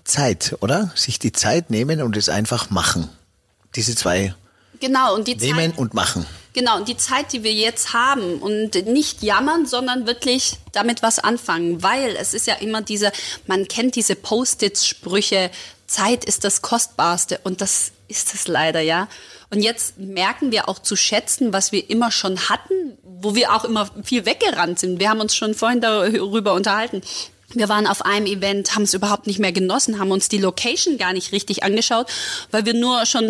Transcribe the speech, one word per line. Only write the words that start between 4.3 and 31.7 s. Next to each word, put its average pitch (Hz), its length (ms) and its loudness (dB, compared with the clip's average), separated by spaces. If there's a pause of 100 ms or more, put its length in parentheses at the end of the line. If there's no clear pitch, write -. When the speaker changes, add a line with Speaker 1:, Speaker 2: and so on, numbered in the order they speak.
Speaker 2:
Genau, 262 360 2
und 214 120 -2
die 247 80 -2
Speaker 1:
Nehmen 156 360 0
Speaker 2:
Zeit 165 80 -6
Speaker 1:
und 120 140 -2
machen. 90 320 -2 (280)
Speaker 2:
Genau, 240 240 2
und 208 100 -4
die 240 100 -4
Zeit, 277 360 -2
die 226 100 -6
wir 220 100 0
jetzt 220 400 0
haben 233 460 2
und 214 360 -2 (120)
nicht 285 360 2
jammern, 269 420 2
sondern 254 420 -2
wirklich 247 500 0 (140)
damit 233 320 0
was 202 160 2
anfangen. 170 640 0
Weil 240 320 2
es - 180 -4
ist - 140 -2
ja 220 80 0
immer 220 260 -4
diese, 208 300 0 (360)
man 190 200 0
kennt 240 280 0
diese 202 200 0
Post-it-Sprüche, 202 1400 0 (360)
„Zeit 226 380 0
ist - 180 -2
das 196 180 0
Kostbarste“, - 800 0
und 185 180 -4
das - 300 -2 (160)
ist - 260 -4
es - 140 -6
leider, 160 340 2
ja. 165 260 0 (440)
Und 208 100 2
jetzt 226 360 -2
merken 196 540 -2
wir 214 180 0
auch 190 100 -4
zu - 160 -2
schätzen, - 580 0
was 190 180 0
wir - 180 -2
immer 226 220 2
schon 190 380 -2
hatten, 302 540 -2
wo 190 320 -4
wir - 180 4
auch 220 100 2
immer 220 260 -2 (140)
viel 240 220 0
weggerannt 175 540 0
sind. 180 200 -2
Wir 202 100 2
haben 220 120 2
uns 214 140 0
schon 214 200 0
vorhin 233 260 2
darüber 208 720 2
unterhalten. 202 480 0 (520)
Wir 214 160 2
waren 208 180 4
auf - 160 0
einem 202 220 2
Event, 196 500 -2
haben's 208 180 2
überhaupt 202 340 0
nicht 196 120 -2
mehr 190 120 2
genossen, 196 480 0
haben 190 120 2
uns 196 180 0
die 208 100 0
Location 240 580 0
gar 185 160 0
nicht 185 180 -6
richtig 196 320 -2
angeschaut, 226 440 2 (440)